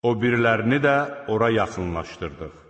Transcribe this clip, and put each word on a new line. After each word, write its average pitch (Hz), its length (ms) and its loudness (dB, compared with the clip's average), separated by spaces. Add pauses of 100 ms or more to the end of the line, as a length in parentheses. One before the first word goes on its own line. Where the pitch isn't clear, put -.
O 120 80 4
birilərini 117 680 2
də 143 160 4 (320)
ora 110 220 2
yaxınlaşdırdıq. 85 1040 -4 (160)